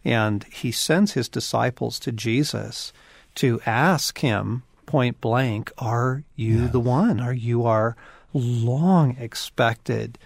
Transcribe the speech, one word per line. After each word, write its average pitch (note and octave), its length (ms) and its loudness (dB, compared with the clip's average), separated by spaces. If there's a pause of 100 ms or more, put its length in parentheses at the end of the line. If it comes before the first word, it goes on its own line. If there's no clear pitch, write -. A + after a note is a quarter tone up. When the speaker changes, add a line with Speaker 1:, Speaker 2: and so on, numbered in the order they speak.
Speaker 1:
and G#2+ 420 0
he - 280 -6
sends F#3+ 400 2
his A#2+ 160 -2
disciples A#2+ 720 -2
to - 100 -6
Jesus A2+ 840 -2 (400)
to A#2 320 0
ask C#3+ 540 2
him A2 420 0 (240)
point B2 340 0
blank, A2+ 580 -2
"Are B2+ 460 -2 (100)
you A2+ 280 0
Speaker 2:
Yes. B2 100 -2
Speaker 1:
the B2+ 80 2
one? C3+ 400 2
Are B2 120 -4
you A#2+ 320 -2
our A2+ 300 2 (400)
long B2+ 840 2
expected A2+ 1040 -2